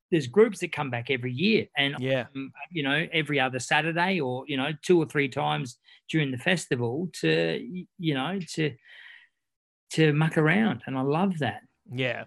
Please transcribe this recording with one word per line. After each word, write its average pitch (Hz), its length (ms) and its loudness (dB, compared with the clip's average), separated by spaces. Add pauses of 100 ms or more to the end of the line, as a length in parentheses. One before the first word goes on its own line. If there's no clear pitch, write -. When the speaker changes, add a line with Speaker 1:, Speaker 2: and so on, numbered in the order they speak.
(120)
Speaker 1:
there's 151 160 2
groups 214 320 4
that - 140 -6
come 147 160 -4
back 120 200 -6
every 127 220 -2
year 180 360 0 (100)
and, 143 220 0
Speaker 2:
Yeah. 127 260 0 (100)
Speaker 1:
um, 135 160 -10 (220)
you 156 100 -4
know, 143 300 0
every 147 260 0
other 131 200 0
Saturday 165 600 0
or, 127 260 -4
you 143 120 -4
know, 139 140 -2 (100)
two 180 200 6
or 151 40 2
three 139 240 0
times 151 480 -4 (320)
during 151 220 2
the 127 60 -4
festival 151 720 -2 (120)
to, 160 520 0
y-, 180 120 -10 (120)
you 156 160 0
know, 160 280 -2 (140)
to, 147 200 -2 (1160)
to 156 220 4
muck 156 240 2
around. 165 480 4
And 135 120 -4
I 131 40 -2
love 160 380 0
that. 113 220 -2 (320)
Speaker 2:
Yeah. 120 340 -4